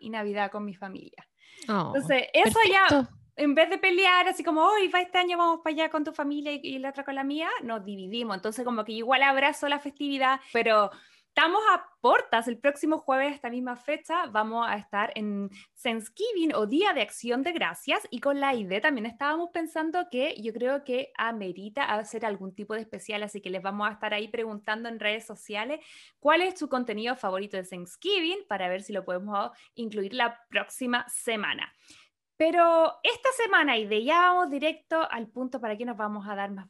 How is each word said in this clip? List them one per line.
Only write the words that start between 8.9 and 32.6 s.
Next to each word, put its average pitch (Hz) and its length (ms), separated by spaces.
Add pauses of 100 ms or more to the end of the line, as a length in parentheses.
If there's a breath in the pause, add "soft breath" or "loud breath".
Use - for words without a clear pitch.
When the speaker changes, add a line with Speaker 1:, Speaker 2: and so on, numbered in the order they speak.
Speaker 1:
igual 233 280
abrazo 277 480
la 285 80
festividad, 277 640 (120)
pero 214 380 (380 loud breath)
estamos 339 340 (100)
a 349 140 (160)
portas. 247 460
El 233 100
próximo 285 400
jueves, 269 340
a 277 40
esta 262 160
misma 247 240
fecha, 311 500
vamos 220 420
a 202 80
estar 208 380
en 202 380 (320 loud breath)
Thanksgiving 320 720
o 214 100
Día 349 280
de 277 100
Acción 240 400
de 349 80
Gracias. 277 580
Y 240 120
con 285 180
la 277 160
idea 196 260
también 269 240
estábamos 302 480
pensando 330 560
que 254 320
yo 226 100
creo 247 320
que 254 320
amerita 208 680
hacer 220 420
algún 190 300
tipo 208 180
de 220 80
especial. 208 400
Así 208 180
que 185 120
les 185 100
vamos 202 260
a 220 40
estar 214 240
ahí 214 140
preguntando 220 600
en 226 100
redes 214 280
sociales 220 520 (400 loud breath)
cuál 320 220
es 370 160
su 294 120
contenido 240 460
favorito 202 400
de 185 100
Thanksgiving 330 720 (100)
para 185 180
ver 185 140
si 202 100
lo 190 140
podemos 202 460 (240 loud breath)
incluir 214 400
la 233 240 (100)
próxima 240 580
semana. 208 640 (640 soft breath)
Pero 330 580 (100)